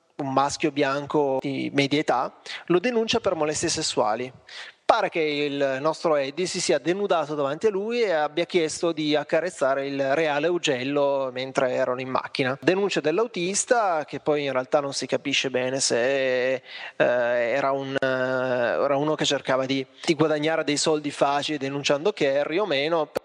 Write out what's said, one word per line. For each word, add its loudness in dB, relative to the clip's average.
un -4
maschio 2
bianco 0
di -4
media 2
età, -2
lo 4
denuncia 0
per 0
molestie -2
sessuali. -2
Pare 4
che -2
il 0
nostro 0
Eddie -2
si -4
sia 2
denudato 0
davanti -2
a 6
lui -2
e 2
abbia 0
chiesto 0
di 0
accarezzare 0
il 0
reale 0
ugello 0
mentre 0
erano 0
in -8
macchina. -2
Denuncia 2
dell'autista, 0
che -10
poi 0
in -2
realtà 0
non -2
si -6
capisce 0
bene -2
se, 0
eh, -6
era 2
un, -4
eh, 0
era 0
uno 0
che -4
cercava 0
di, -2
di 2
guadagnare 2
dei 0
soldi 0
facili 0
denunciando 0
Kerry 0
o 2
meno. 0